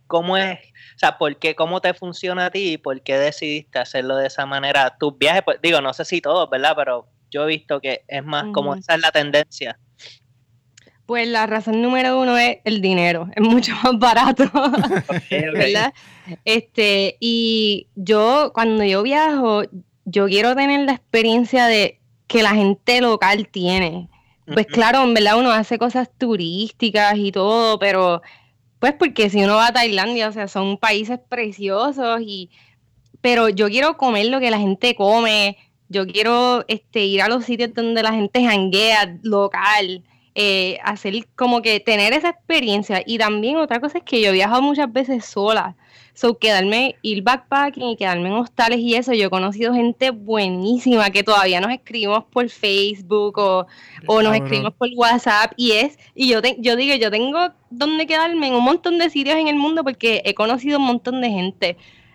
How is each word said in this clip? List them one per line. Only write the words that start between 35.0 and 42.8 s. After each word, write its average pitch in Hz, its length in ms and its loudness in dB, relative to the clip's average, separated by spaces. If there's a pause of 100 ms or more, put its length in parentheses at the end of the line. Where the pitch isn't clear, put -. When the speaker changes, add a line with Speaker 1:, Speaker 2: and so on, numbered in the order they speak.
Speaker 2:
yo 190 180 -4
quiero, 233 640 0
este, 214 360 -4
ir 196 180 0
a 208 60 2
los 240 160 -2
sitios 240 300 -4
donde 233 280 -2
la 220 100 0
gente 220 320 0
janguea, 202 800 2
local, 202 840 0 (340)
eh, 190 460 0
hacer 202 300 -6 (200)
como 240 280 0
que 214 180 0
tener 214 320 2
esa 311 160 0
experiencia. 214 760 -2